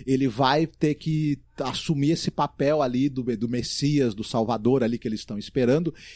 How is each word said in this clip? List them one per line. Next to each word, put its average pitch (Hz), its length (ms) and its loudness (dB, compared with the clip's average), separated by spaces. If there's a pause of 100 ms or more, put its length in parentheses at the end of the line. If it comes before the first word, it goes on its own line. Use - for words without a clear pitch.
ele 135 220 2
vai 135 400 2
ter 151 280 0
que 156 440 -2 (200)
assumir 143 520 0
esse - 200 -2
papel 147 500 0
ali 127 280 0
do, 127 140 -6 (140)
do 113 120 -2
Messias, 123 640 0
do 107 80 -8
Salvador 117 600 0
ali 117 140 0
que 117 100 -6
eles 110 140 -4
estão 104 160 -10
esperando. 139 560 0 (220)